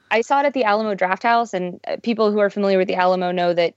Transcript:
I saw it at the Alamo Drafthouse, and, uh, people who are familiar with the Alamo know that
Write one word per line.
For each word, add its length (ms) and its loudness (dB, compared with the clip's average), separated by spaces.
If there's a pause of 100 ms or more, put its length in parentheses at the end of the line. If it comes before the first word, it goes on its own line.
(120)
I 100 2
saw 180 0
it 60 0
at 80 0
the 100 0
Alamo 320 0
Drafthouse, 580 0
and, 320 -6
uh, 160 -6
people 300 0
who 80 0
are 100 2
familiar 280 0
with 100 2
the 80 -2
Alamo 340 2
know 220 0
that 240 0